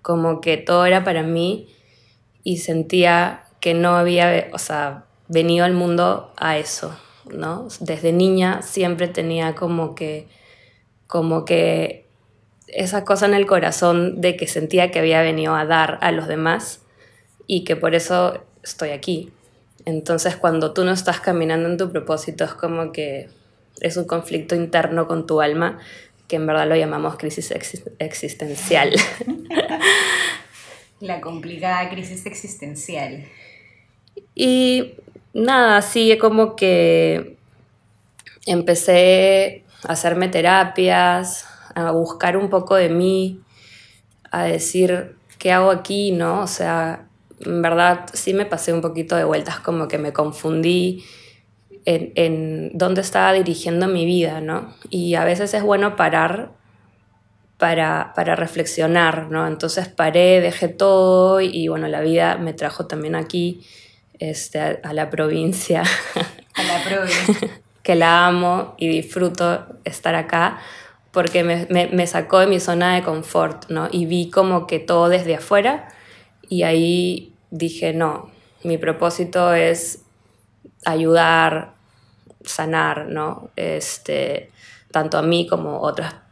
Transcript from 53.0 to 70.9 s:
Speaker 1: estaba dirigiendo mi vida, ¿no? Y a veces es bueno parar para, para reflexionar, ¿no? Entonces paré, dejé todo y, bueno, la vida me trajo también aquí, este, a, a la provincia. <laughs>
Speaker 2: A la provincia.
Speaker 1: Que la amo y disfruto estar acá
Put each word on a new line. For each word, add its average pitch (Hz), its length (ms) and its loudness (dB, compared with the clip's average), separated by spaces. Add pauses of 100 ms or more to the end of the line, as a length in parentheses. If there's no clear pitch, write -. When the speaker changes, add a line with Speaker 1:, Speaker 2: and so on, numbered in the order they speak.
Speaker 1:
estaba 190 320 2
dirigiendo 170 540 0
mi 180 180 0
vida, 165 360 0
¿no? 156 340 -8 (160)
Y 175 240 -2
a 165 100 0
veces 190 300 0
es 208 80 0
bueno 202 340 2
parar 165 540 0 (1080)
para, 160 580 0
para 170 220 0
reflexionar, 160 920 0
¿no? 160 160 -2
Entonces 165 420 -4
paré, 180 520 4
dejé 175 280 -2
todo 190 720 4
y, 165 280 -2
bueno, 160 200 -4
la 151 120 -4
vida 165 360 2
me 165 160 -6
trajo 160 340 -6
también 156 280 -6
aquí, 175 500 -4 (540)
este, 156 420 -8
a, 151 220 -4
a 151 100 -10
la 147 180 -4
provincia. 160 720 -2
<laughs> - 720 -4
Speaker 2:
A - 100 -4
la 175 200 -2
provincia. 190 640 0 (340)
Speaker 1:
Que 185 100 4
la 170 320 6
amo 180 520 0
y 165 100 -4
disfruto 175 760 -2 (200)
estar 165 320 -4
acá 165 420 -2 (540)